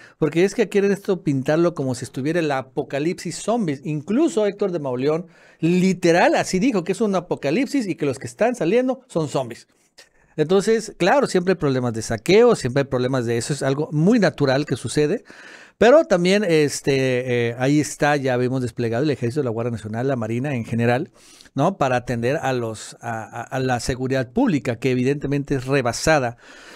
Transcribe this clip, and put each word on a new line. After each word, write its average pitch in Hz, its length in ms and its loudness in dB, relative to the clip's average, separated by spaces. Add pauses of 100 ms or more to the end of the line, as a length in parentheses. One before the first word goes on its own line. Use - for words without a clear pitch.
(180)
porque 160 280 2
es 196 100 0
que 202 140 0
quieren 202 240 2
esto 190 300 -4
pintarlo 151 500 0
como 135 200 -4
si 123 120 -10
estuviera 151 340 -4
el 156 100 0
apocalipsis 143 840 -4
zombies. 202 480 -2
Incluso 208 600 -2
Héctor 202 260 -2
de 175 80 -4
Mauleón, 143 480 -2 (320)
literal, 180 760 4
así 185 240 0
dijo 202 260 0
que 196 80 -2
es - 80 -4
un 208 120 0
apocalipsis 180 720 -2
y 170 100 -4
que 151 100 -4
los 135 120 -2
que - 100 -10
están 240 280 0
saliendo 247 520 0
son 160 200 -2
zombies. 127 400 -6 (680)
Entonces, 202 600 0
claro, 220 300 2
siempre 185 260 2
hay 175 40 -10
problemas 127 360 0
de 110 100 -6
saqueo, 196 520 4
siempre 131 260 -2
hay 131 60 -2
problemas 127 380 -2
de 117 120 0
eso, 117 140 -4
es 139 100 -6
algo 139 300 -2
muy 175 280 4
natural 147 460 2
que 135 120 -4
sucede. 151 480 -2 (540)
Pero 269 260 8
también, 190 380 2
este, 131 1080 0
eh, 117 100 -6
ahí 139 200 2
está, 147 360 0
ya 131 200 0
vemos 127 280 0
desplegado 117 400 -2
el 156 80 0
Ejército, 123 320 -2
la 120 80 -2
Guardia 117 220 -4
Nacional, 110 340 -6
la 139 80 0
Marina 123 400 -4
en 117 100 -4
general, 120 460 0 (420)
¿no? 160 240 0
Para 127 200 0
atender 123 400 -2
a 135 160 -2
los, 113 460 -6
a, 117 220 -8
a, 117 220 -12
a 135 160 -6
la 127 200 0
seguridad 127 520 -4
pública, 147 460 0
que 135 120 -2
evidentemente 139 640 0
es 127 140 -4
rebasada 131 680 0 (380)